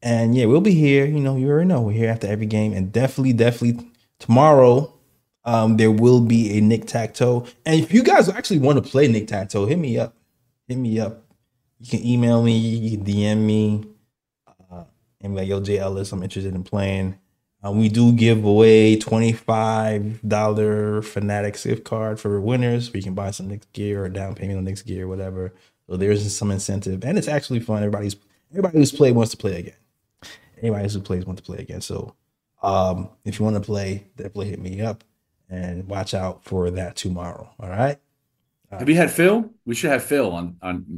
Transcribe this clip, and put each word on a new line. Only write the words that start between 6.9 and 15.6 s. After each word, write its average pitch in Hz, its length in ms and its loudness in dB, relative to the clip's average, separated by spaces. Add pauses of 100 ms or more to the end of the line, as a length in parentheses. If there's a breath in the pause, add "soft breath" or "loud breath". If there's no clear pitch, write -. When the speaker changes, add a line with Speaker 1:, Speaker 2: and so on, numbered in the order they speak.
Speaker 1:
And 160 160 2
if 160 120 -4
you 233 100 6
guys 285 260 6
actually 208 300 -2
wanna 135 240 2
play 139 260 2
Knick-Tac-Toe, 104 580 -2
hit 151 120 0
me 139 200 -4
up. - 160 -6 (540)
Hit 123 100 -6
me 113 220 -4
up. 98 220 -8 (560)
You 120 120 -16
can 113 160 -4
email 120 360 2
me, 113 140 2
you 113 400 -4
can 98 80 -8
D 101 220 0
M 107 200 0
me, 107 380 0 (840)
uh, 87 140 -18 (360)
and 98 140 -8
be 98 60 -6
like, 95 80 -6
"Yo, 98 120 -2